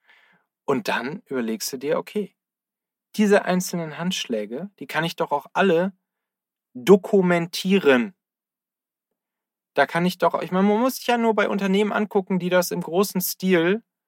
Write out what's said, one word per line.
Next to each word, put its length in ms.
Und 240
dann 380
überlegst 460
du 40
dir, 220
okay, 380
diese 300
einzelnen 540
Handschläge, 800
die 80
kann 180
ich 120
doch 140
auch 220
alle 400
dokumentieren. 1400
Da 120
kann 180
ich 140
doch, 240
ich 100
meine, 140
man 140
muss 160
sich 100
ja 120
nur 160
bei 140
Unternehmen 440
angucken, 460
die 120
das 200
im 100
großen 400
Stil 640